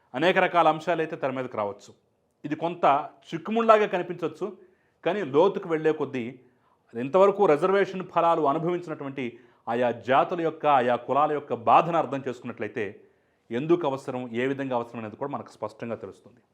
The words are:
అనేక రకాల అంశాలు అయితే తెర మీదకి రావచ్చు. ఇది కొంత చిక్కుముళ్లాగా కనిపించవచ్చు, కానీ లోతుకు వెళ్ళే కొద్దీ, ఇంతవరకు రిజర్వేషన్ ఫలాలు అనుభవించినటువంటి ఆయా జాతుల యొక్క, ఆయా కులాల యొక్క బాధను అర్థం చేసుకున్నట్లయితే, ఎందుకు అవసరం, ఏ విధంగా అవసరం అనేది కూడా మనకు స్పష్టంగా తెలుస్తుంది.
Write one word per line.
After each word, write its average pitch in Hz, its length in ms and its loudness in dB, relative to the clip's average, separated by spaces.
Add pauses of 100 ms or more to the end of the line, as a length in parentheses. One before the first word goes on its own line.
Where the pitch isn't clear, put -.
(140)
అనేక 175 240 2
రకాల 175 300 4
అంశాలు 165 360 0
అయితే 160 120 -8
తెర 139 160 -4
మీదకి 127 260 -8
రావచ్చు. 101 340 -6 (540)
ఇది 151 100 -4
కొంత 170 300 -4 (420)
చిక్కుముళ్లాగా 214 580 4
కనిపించవచ్చు, 175 640 -4 (580)
కానీ 190 160 0 (140)
లోతుకు 190 340 4
వెళ్ళే 156 220 0
కొద్దీ, 131 480 -4 (540)
ఇంతవరకు 190 520 2
రిజర్వేషన్ 185 580 2 (100)
ఫలాలు 165 280 2 (100)
అనుభవించినటువంటి 151 880 -6 (300)
ఆయా 120 220 0
జాతుల 135 500 0
యొక్క, 160 240 -4
ఆయా 123 300 4
కులాల 139 360 0
యొక్క 143 220 -6
బాధను 143 440 4
అర్థం 135 300 -4
చేసుకున్నట్లయితే, 117 580 -8 (680)
ఎందుకు 160 360 2
అవసరం, 131 420 -6 (120)
ఏ - 100 0
విధంగా 139 240 -4
అవసరం 117 240 -6
అనేది 110 160 -10
కూడా 143 160 -8
మనకు 117 260 -12
స్పష్టంగా 113 380 -8
తెలుస్తుంది. - 460 -18 (120)